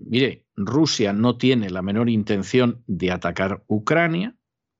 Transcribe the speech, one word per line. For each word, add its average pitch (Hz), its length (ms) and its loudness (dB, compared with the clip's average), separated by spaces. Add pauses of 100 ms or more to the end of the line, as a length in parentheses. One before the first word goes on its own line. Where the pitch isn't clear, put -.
mire, 120 400 -2 (100)
Rusia 110 580 0
no 120 240 2
tiene 120 340 2
la 92 100 -6
menor 107 280 0
intención 113 760 0
de 90 260 -2
atacar 92 560 -4
Ucrania. 165 680 0 (440)